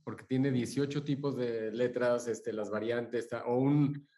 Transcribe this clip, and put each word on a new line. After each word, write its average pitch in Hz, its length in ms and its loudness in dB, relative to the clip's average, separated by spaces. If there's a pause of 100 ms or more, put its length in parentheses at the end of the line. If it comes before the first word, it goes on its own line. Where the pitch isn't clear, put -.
Porque 107 200 -10
tiene 131 260 2
dieciocho 139 520 0
tipos 143 360 -2
de 113 340 -2
letras, 120 560 2
este, 113 240 -4
las 107 180 -4
variantes, 117 600 -2
ta-, 117 160 -6
o 120 100 2
un, 143 500 4 (120)